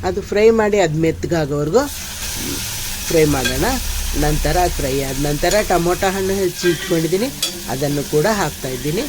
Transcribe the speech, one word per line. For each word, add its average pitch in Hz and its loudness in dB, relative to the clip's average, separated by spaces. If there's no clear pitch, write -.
ಅದು 185 -2
ಫ್ರೈ 214 4
ಮಾಡಿ 214 4
ಅದು 160 2
ಮೆತ್ತಗಾಗೋವರೆಗೂ 156 0
ಫ್ರೈ 160 4
ಮಾಡೋಣ. 135 0
ನಂತರ 151 2
ಫ್ರೈ 139 -2
ಆದ 135 -4
ನಂತರ 147 0
ಟೊಮೊಟೊ 175 2
ಹಣ್ಣು 190 0
ಹೆಚ್ಚಿ 180 0
ಇಟ್ಕೊಂಡಿದ್ದೀನಿ, 170 0
ಅದನ್ನು 143 -2
ಕೂಡ 151 4
ಹಾಕ್ತಾ 170 -2
ಇದ್ದೀನಿ. 143 -2